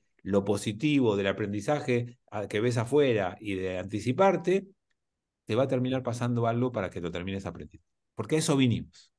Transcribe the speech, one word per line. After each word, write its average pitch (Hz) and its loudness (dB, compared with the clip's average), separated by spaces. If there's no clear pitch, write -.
lo 98 2
positivo 110 2
del 98 0
aprendizaje 113 -2
a-, 104 -6
que 107 0
ves 120 0
afuera 117 2
y 104 -4
de 92 -4
anticiparte, 175 2
te 107 -2
va 123 2
a 135 0
terminar 127 -2
pasando 120 0
algo 120 0
para 101 -2
que 87 -8
lo 85 -4
termines 95 -6
aprendiendo. - -12
Porque 113 -2
a 160 2
eso 156 2
vinimos. 120 0